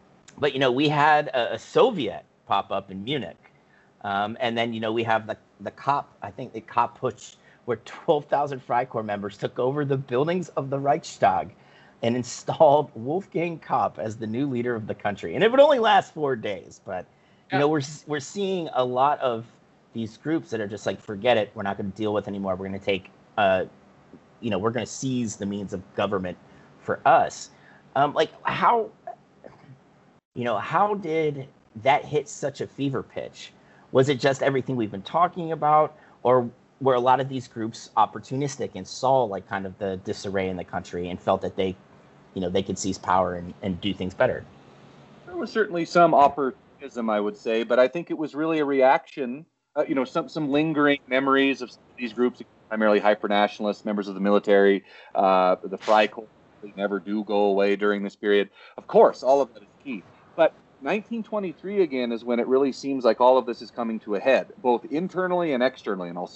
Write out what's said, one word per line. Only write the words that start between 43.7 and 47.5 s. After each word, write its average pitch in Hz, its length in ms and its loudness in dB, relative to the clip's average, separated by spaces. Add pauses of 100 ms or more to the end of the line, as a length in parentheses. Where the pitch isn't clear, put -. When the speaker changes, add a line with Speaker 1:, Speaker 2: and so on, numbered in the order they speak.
Speaker 1:
do 101 120 -4
things 90 200 -8
better? 110 320 -2 (840)
Speaker 2:
There 359 80 -12
was 294 160 -6
certainly 175 340 -2
some 170 280 6
opportunism, 135 960 0
I 107 100 2
would 104 180 -2
say, 113 260 -2